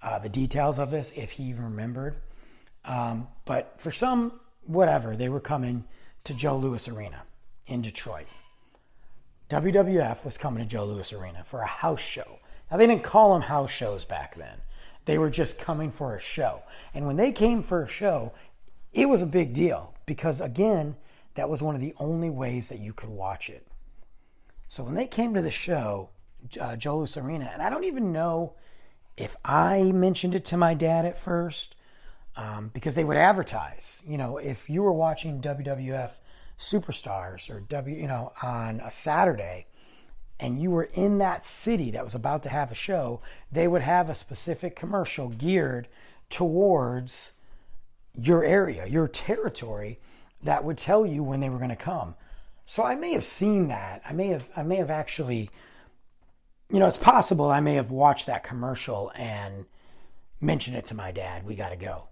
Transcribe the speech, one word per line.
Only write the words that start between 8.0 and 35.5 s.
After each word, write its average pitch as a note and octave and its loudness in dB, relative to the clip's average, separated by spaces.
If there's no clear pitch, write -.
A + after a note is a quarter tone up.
W D3 2
W F#3 6
F A#2 0
was - -8
coming A#2 -4
to G#2 -4
Joe G#2+ -2
Louis G2+ -6
Arena F#2 -10
for B2 -8
a G2+ -4
house D#3+ -2
show. - -10
Now, E3 0
they A3+ 12
didn't A3 6
call G#3 10
them D#3+ 4
house C3+ 2
shows G#2 -4
back D2+ -8
then. A1 -14
They D#3 2
were D#3 4
just C#3+ 0
coming D#3 -2
for B2 -6
a F2+ -10
show. B2 -2
And C#3+ -4
when C#3 0
they A#3 4
came A3 4
for E3+ 0
a - -4
show, D3 0
it C4 4
was G#3+ 6
a E3+ 0
big D3 2
deal D#3 0
because, D3+ -2
again, D3+ 2
that C#3+ -2
was D3 -2
one D3+ 0
of B2+ -4
the D3 -6
only E3 -2
ways B2 -4
that - -10
you G#2+ -10
could A2+ -10
watch G2 -6
it. - -18
So - -10
when C3 -4
they B3 -2
came A#3 0
to G3 2
the D#3+ 0
show, G#2+ -2
uh, A#2+ -4
Joe D3 -2
Louis D#3 -4
Arena, C#3 -4
and - -8
I F#3+ 2
don't D#4+ -2
even B3+ 0
know E3 0
if - -8
I F3 6
mentioned F#3 4
it F3+ -2
to F3 0
my E3+ 6
dad E3 4
at F3 -4
first, E3+ -4
um, G#2+ -8
because C3 -4
they E3 2
would D3 4
advertise. D#3+ 4
You D3+ -4
know, C3 -4
if C#3 -8
you F3+ 2
were G3 6
watching D#3+ 0
W C#3 -4